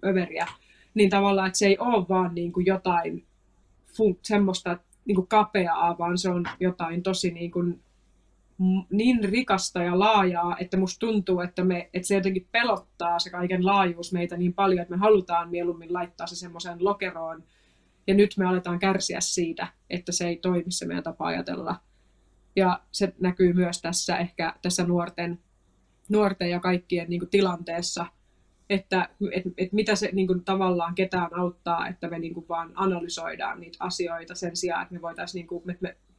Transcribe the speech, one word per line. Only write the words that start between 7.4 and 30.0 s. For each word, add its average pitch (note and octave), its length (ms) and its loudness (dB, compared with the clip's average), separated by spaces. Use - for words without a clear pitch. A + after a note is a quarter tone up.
m-, - 1300 -4
niin A3+ 340 4
rikasta G3 580 0
ja F3+ 160 2
laajaa, F#3 600 4
että F3+ 180 -4
musta F#3+ 300 0
tuntuu, F#3+ 340 2
että F3+ 240 -2
me, F3 300 0
että F3+ 140 -4
se G3+ 60 4
jotenkin F#3+ 380 0
pelottaa F#3 680 0
se F3 120 -4
kaiken F3+ 360 0
laajuus F3+ 460 2
meitä F3 240 -2
niin F3+ 180 0
paljon, F#3 280 2
että F3 120 -8
me F3+ 60 -2
halutaan F3+ 500 4
mieluummin F3 420 -4
laittaa F3 340 -6
se E3+ 100 -12
semmoiseen F3 480 -8
lokeroon. E3+ 600 -4
Ja G3 80 4
nyt G3+ 220 6
me F#3+ 100 2
aletaan F3+ 320 0
kärsiä F#3+ 420 0
siitä, E3+ 480 -4
että F3+ 220 -8
se F3 160 -2
ei E3+ 80 -2
toimi F3+ 340 -2
se F3 160 -6
meidän E3+ 180 -4
tapa D#3+ 220 -6
ajatella. F3 500 -4
Ja F#3 240 2
se F#3+ 280 -2
näkyy F3+ 320 4
myös F3 300 0
tässä F3 340 -2
ehkä E3+ 460 -4
tässä F3+ 220 0
nuorten, F3 540 -2
nuorten G3 420 2
ja F3 100 -2
kaikkien F3 500 -2
niinku F3 160 -4
tilanteessa – F3 800 0
että F#3+ 380 0
et, F3+ 120 -4
et F#3 160 -4
mitä G#3 220 2
se G3+ 180 -2